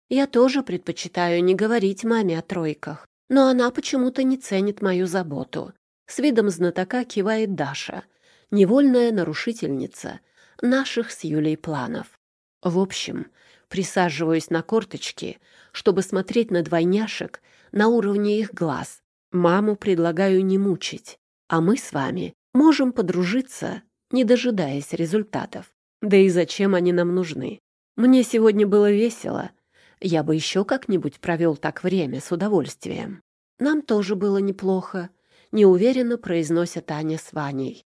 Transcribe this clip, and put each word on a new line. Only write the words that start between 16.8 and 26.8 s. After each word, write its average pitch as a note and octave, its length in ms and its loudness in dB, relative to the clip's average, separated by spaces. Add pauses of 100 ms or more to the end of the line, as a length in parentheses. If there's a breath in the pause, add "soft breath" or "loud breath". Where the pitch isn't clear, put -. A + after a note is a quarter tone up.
на G#3 160 2
уровне G#3 520 2
их G#3 140 -6
глаз. - 480 -6 (280)
Маму F#3+ 460 2
предлагаю F#3 680 2
не F#3+ 140 2
мучить, - 600 -4 (300)
а E3 120 0
мы G3 160 2
с - 160 -12
вами E3+ 420 -6 (200)
можем C#4 380 4
подружиться, F#3 880 -2 (280)
не B3+ 140 2
дожидаясь G#3 680 0
результатов. G3 800 -4 (300)
Да G3+ 160 2
и G3 120 8
зачем F#3 460 2
они F3 180 2